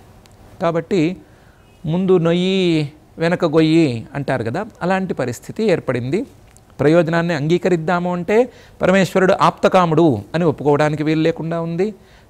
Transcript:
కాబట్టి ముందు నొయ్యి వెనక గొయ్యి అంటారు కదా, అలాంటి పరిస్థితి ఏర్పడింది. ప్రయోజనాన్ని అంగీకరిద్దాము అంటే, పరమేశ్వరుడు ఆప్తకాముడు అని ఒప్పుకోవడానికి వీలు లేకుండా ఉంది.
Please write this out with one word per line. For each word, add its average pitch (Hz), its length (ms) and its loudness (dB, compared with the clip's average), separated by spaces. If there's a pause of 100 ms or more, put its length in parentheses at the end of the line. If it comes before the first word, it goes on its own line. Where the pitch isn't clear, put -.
(580)
కాబట్టి 170 440 -2 (840)
ముందు 180 340 0
నొయ్యి 180 440 0 (560)
వెనక 170 280 -2
గొయ్యి 160 440 4 (240)
అంటారు 135 300 -4
కదా, 117 180 -6 (200)
అలాంటి 190 320 -2
పరిస్థితి 123 520 -8
ఏర్పడింది. 135 540 -2 (560)
ప్రయోజనాన్ని 170 580 2
అంగీకరిద్దాము 175 760 -2
అంటే, 175 260 -2 (400)
పరమేశ్వరుడు 185 640 2
ఆప్తకాముడు 170 680 2 (220)
అని 170 160 -2
ఒప్పుకోవడానికి 147 580 0
వీలు 156 200 0
లేకుండా 160 380 -4
ఉంది. 170 260 -4 (420)